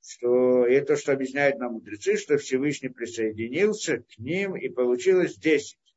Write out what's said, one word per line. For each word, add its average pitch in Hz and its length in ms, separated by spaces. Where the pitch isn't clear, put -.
Что, 123 640
это 139 300
что - 160
объясняют 135 460
нам 120 160
мудрецы, 107 420
что 151 200
Всевышний 139 520
присоединился 117 1080
к - 200
ним, 175 380
и 131 120
получилось 127 680
десять. - 420